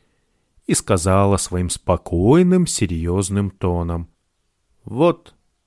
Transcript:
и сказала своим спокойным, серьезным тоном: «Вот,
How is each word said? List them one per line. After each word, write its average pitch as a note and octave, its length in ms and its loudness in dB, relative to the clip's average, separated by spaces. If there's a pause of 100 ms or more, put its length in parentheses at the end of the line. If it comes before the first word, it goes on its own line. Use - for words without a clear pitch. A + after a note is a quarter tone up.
(680)
и - 80 0
сказала F#2+ 640 2
своим F2+ 320 -4
спокойным, D#3 1000 2
серьезным F#2+ 840 -2
тоном: E2+ 580 -4 (760)
«Вот, E3 500 -2 (320)